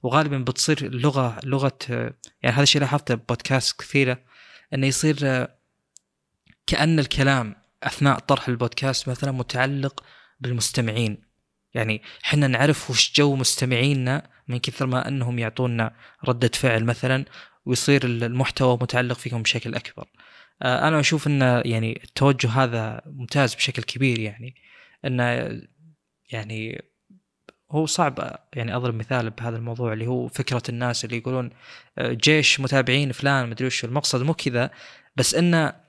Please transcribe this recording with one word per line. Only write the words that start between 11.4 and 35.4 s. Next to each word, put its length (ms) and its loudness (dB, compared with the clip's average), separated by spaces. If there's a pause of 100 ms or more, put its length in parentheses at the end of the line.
يعني، 280 -2 (200)
حنا 240 2
نعرف 440 2
وش 260 2
جو 200 4
مستمعينا 920 0 (180)
من 100 -4
كثر 280 -4
ما 220 0
أنهم 300 -2
يعطونا 560 -2 (340)
ردة 260 4
فعل 300 2
مثلًا، 400 0 (420)
ويصير 380 4
ال-، 200 0
المحتوى 560 2
متعلق 360 0
فيهم 260 -6
بشكل 320 -2
أكبر. 340 -10 (540)
آه، 260 2
أنا 120 4
أشوف 260 0
أن، 380 4
يعني، 400 -2
التوجه 460 2
هذا 560 0
ممتاز 480 -2
بشكل 280 -4
كبير، 360 0
يعني، 360 -8 (500)
أن، 160 -2 (1080)
يعني، 540 -8 (840)
هو 160 0
صعب، 520 -2 (140)
يعني، 240 -4
أضرب 180 0
مثال 360 -2
بهذا 260 -8
الموضوع 360 -4
اللي 140 -4
هو 220 -2
فكرة 400 -4
الناس 360 -4
اللي 120 -6
يقولون، 340 -4 (480)
آه، 140 -2
جيش 480 4
متابعين 520 2
فلان 380 0
مدري 160 -4
وش. 180 -4
المقصد 380 -2
مو 120 2
كذا، 360 -2 (460)
بس 180 2
أن 380 4 (160)